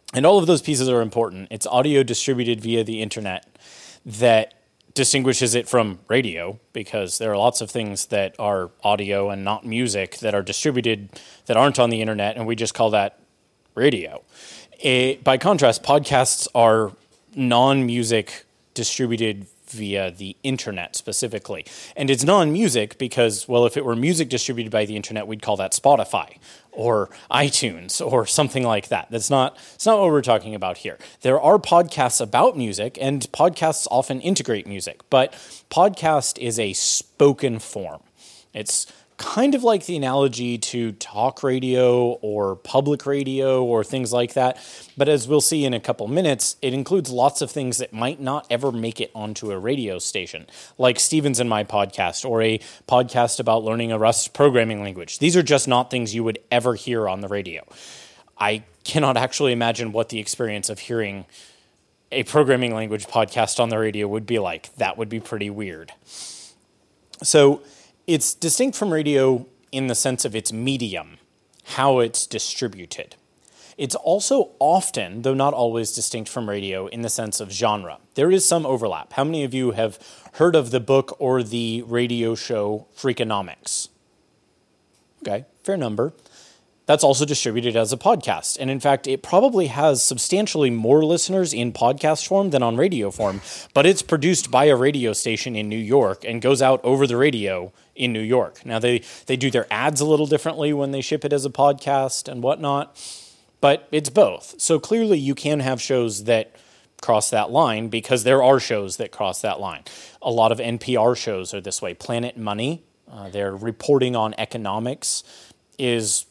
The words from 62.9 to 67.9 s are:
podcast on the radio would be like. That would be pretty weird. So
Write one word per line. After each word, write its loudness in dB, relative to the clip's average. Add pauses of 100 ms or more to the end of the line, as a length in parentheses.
podcast 0
on 2
the -2
radio -2
would -4
be -2
like. -8
That -2
would -6
be -6
pretty -8
weird. -12 (1300)
So 6 (460)